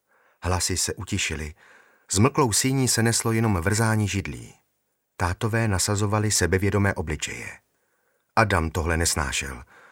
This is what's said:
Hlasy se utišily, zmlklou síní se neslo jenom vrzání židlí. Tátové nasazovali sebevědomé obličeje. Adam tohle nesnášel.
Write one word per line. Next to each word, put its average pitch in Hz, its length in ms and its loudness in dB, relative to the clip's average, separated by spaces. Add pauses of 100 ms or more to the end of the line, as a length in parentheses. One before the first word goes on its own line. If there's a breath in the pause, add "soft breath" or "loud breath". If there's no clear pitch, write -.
(420 soft breath)
Hlasy 90 360 0
se - 160 -2
utišily, 76 600 -6 (580 soft breath)
zmlklou 127 420 2
síní 131 340 2
se 113 160 2
neslo 113 280 2
jenom 113 240 2
vrzání 107 520 2
židlí. 73 480 -6 (600)
Tátové 110 500 0
nasazovali 104 640 0
sebevědomé 95 640 2
obličeje. - 640 -8 (760)
Adam 98 340 2
tohle 82 280 -2
nesnášel. 69 640 -2 (280 loud breath)